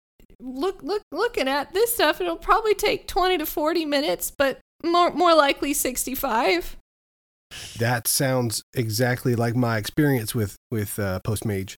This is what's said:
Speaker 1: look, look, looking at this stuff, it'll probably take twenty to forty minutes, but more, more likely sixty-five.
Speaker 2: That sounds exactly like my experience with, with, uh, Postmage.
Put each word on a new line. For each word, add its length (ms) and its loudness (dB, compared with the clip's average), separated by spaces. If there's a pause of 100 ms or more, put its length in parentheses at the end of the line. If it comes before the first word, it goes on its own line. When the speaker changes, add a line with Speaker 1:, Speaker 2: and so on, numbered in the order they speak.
(400)
Speaker 1:
look, 420 -6
look, 200 -4 (100)
looking 360 -2
at 260 -2
this 200 2
stuff, 260 2
it'll 160 -4
probably 380 2
take 340 -2
twenty 300 2
to 80 -2
forty 380 0
minutes, 520 -2
but 220 0 (260)
more, 280 4
more 220 4
likely 400 2
sixty-five. 1000 -2 (1000)
Speaker 2:
That 300 0
sounds 540 0 (120)
exactly 600 0
like 200 0
my 220 2
experience 580 0
with, 220 -2 (140)
with, 280 -4
uh, 280 -2
Postmage. 520 -4